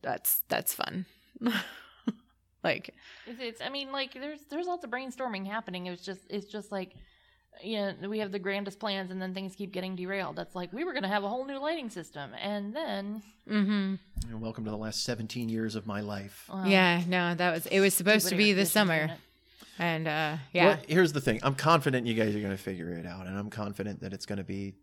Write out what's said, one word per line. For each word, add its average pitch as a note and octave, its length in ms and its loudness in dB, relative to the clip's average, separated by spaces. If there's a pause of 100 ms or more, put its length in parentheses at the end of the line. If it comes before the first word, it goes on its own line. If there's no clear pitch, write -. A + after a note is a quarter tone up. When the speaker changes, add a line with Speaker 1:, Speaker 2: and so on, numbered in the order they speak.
Speaker 1:
That's, - 480 0
that's - 240 0
fun. - 320 -4 (380)
<laughs> A#3 100 2 (1080)
Like - 320 -2 (320)
Speaker 2:
It's, A#3 140 -12
it's, A#3 220 -8
I B3+ 80 -4
mean, C#4 200 -8
like, C4+ 220 -4
there's, D4 280 -10 (100)
there's E4 160 -4
lots F4 180 -4
of A#3 60 -10
brainstorming B3 560 -6
happening. F#3 400 -6
It F3+ 60 -6
was F3 100 -10
just, F#3 260 -8
it's G3+ 180 -6
just G#3 240 -10
like, F#3+ 220 -6 (720)
you A3 140 -2
know, G3 320 -2
we G#3+ 80 -2
have G#3 140 -4
the G3+ 60 -2
grandest G3 400 -2
plans G3 320 -2
and F#3 100 -6
then F#3 120 -4
things F#3+ 240 -6
keep G3+ 160 -6
getting F#3 240 -4
derailed. F3+ 400 -4
That's F3 180 -8
like, F3+ 160 -6
we A#3+ 140 -4
were F4+ 80 -4
gonna D4 160 -2
have G3+ 160 2
a G3+ 40 0
whole B3+ 180 -2
new C4+ 120 -6
lighting D4 300 -2
system, D#3 420 -10 (100)
and G#3 360 -4
then G#3 460 -4 (280)
Speaker 1:
Mm-hmm. G3+ 440 2 (360)
Speaker 3:
And A2 120 -6
welcome A2+ 240 -6
to G#2+ 40 -4
the G#2+ 60 -4
last G#2+ 280 -4
seventeen A2+ 440 -4
years A2+ 260 0
of G#2 120 -4
my G#2 160 -2
life. G2+ 500 -8
Speaker 2:
Well, F#3+ 140 -2
Speaker 1:
Yeah, F#3 420 6
no, F3 260 2
that F3 180 2
was, E3+ 140 -2
it F#3+ 140 4
was F#3+ 140 6
supposed F#3 300 4
to F3+ 40 2
Speaker 2:
stupid F3+ 100 2
Speaker 1:
be G#3 120 8
Speaker 2:
air F#3+ 60 6
Speaker 1:
this G3 180 4
Speaker 2:
conditioning G#3 140 6 (100)
Speaker 1:
summer. - 20 4 (120)
Speaker 2:
unit. E3 60 -12 (600)
Speaker 1:
And, D#3+ 300 0
uh, D3+ 280 0 (160)
yeah. F3 140 8
Speaker 3:
Well, F#3+ 200 8
here's D#3+ 280 6
the C#3+ 80 0
thing. A2+ 200 4
I'm C3+ 120 4
confident C#3+ 520 6
you A#2 80 2
guys A2 220 4
are G#2 40 0
gonna G2 180 0
figure F2 340 -6
it E2 140 -6
out, F2+ 200 -8
and F#2+ 120 -6
I'm G#2 100 -4
confident G2+ 540 -6
that G2 100 -8
it's F#2+ 140 -10
gonna G2 180 -4
be G2 380 -6